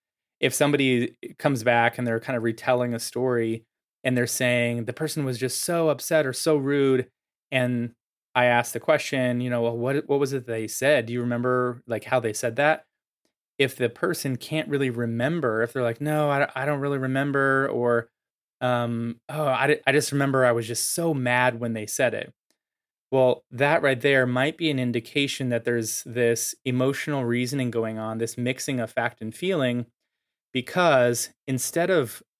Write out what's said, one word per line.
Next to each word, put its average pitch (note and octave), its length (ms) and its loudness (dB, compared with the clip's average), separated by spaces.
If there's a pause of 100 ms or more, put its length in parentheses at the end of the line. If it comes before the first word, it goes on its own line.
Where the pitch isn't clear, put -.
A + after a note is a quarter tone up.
(400)
If C3 140 2
somebody C#3 640 2 (200)
comes C3+ 260 0
back A#2+ 340 4
and B2 100 -2
they're A#2 120 0
kind B2+ 180 -6
of A2+ 60 -4
retelling B2 500 0
a A#2 60 -4
story A#2+ 680 -2 (380)
and B2+ 140 2
they're B2 80 2
saying, A#2+ 600 0
"The C3 80 -8
person D3+ 320 -4
was B2+ 120 -4
just B2 240 -4
so E3+ 280 0
upset D3 360 0
or C3 80 -4
so D#3 240 2
rude," C3+ 520 2 (420)
and B2 420 0 (420)
I B2 100 4
ask A#2+ 260 4
the A#2+ 80 -6
question, B2+ 640 0
you B2 80 -2
know, A#2+ 140 0
"Well, A#2 140 -2
what, C3+ 300 -2
what C#3 120 2
was C#3 140 0
it B2 120 -6
they A2+ 220 -4
said? C3 400 0
Do A#2 60 -6
you B2 80 -2
remember, B2 680 -2
like, - 180 -4
how C3 140 2
they A2 140 -2
said A#2 220 -4
that?" D3 300 0 (720)
If C3+ 180 0
the B2 140 0
person C#3+ 460 -2
can't D#3 340 -6
really C#3 220 0
remember, A#2 720 -2
if A#2+ 100 -4
they're C3 100 -2
like, A#2 160 -2
"No, D3+ 300 0
I, C#3 260 2
I C3 100 -4
don't D3 140 0
really C#3 200 -2
remember," C3+ 680 0
or, A#2+ 420 0 (520)
um, A#2 580 -2 (100)
"Oh, D3+ 180 -2
I C3 200 2
di-, D3 200 2
I C3+ 40 2
just C#3+ 200 2
remember C#3 340 2
I B2 60 6
was A#2 160 0
just - 260 -4
so E3+ 220 0
mad B2 440 2
when A#2 140 -4
they G#2+ 140 -6
said A#2+ 260 0
it." - 180 -8 (800)
Well, B2+ 380 4
that C#3+ 320 2
right C3+ 180 2
there C3+ 280 4
might B2+ 300 0
be E3 120 0
an C#3 80 0
indication B2+ 720 -2
that A#2 140 -2
there's A#2 400 -2
this A#2 500 0 (100)
emotional C3 600 0
reasoning B2 460 -2
going A2 260 -2
on, A2 220 -6
this A2+ 180 -4
mixing B2+ 420 -4
of A2+ 120 -4
fact - 280 -4
and A2 140 -8
feeling, B2+ 540 -2 (640)
because B2+ 760 2 (180)
instead E3+ 420 -2
of D3+ 320 0 (180)